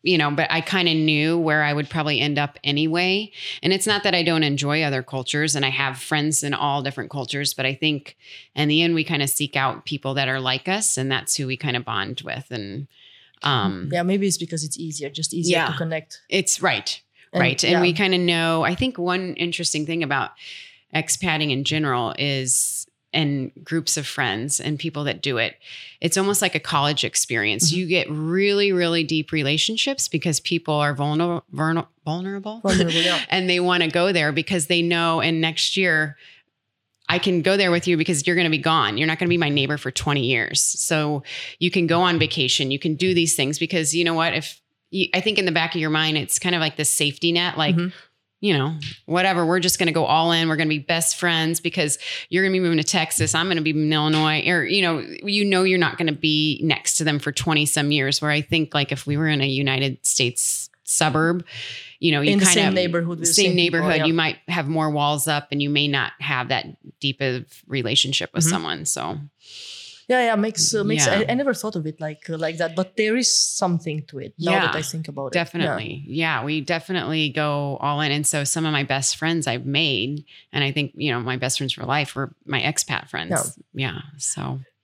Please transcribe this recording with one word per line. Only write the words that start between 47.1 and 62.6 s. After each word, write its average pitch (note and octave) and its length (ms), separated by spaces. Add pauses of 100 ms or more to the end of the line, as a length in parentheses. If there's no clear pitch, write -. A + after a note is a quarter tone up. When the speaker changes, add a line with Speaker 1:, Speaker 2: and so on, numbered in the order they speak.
Speaker 1:
net, F3 260
like, D#3+ 200
Speaker 2:
Mm-hmm. F3 120 (520)
Speaker 1:
you G3+ 180
know, C#3+ 160 (320)
whatever, F3+ 400
we're F3+ 140
just F3 180
gonna F3 140
go E3 120
all E3 280
in. E3 160
We're D#3 80
gonna D#3 120
be D3+ 120
best E3 360
friends E3 440
because D#3+ 360 (320)
you're F3+ 140
gonna F#3+ 120
be F#3 60
moving E3+ 180
to D3+ 60
Texas. D#3+ 520
I'm E3 100
gonna E3+ 160
be D#3 80
in D3+ 220
Illinois, D#3 560
or, E3+ 160
you G3 180
know, E3 160 (240)
you G#3 220
know, F#3+ 180
you're F#3 160
not D#3 200
gonna E3 140
be D3+ 520
next - 320
to D#3+ 80
them D3 160
for D3 100
twenty D3 360
some D3 260
years, C#3 280
where D3+ 120
I D3 80
think, D#3 340
like, C#3+ 160
if C#3+ 160
we C#3+ 100
were D#3+ 120
in D3+ 120
a C#3 60
United C3+ 580
States - 680 (180)
suburb, D#3+ 560 (540)
you E3 140
know, D3 80
you D3 100
Speaker 2:
In G3+ 80
the G3 60
Speaker 1:
kinda F3 160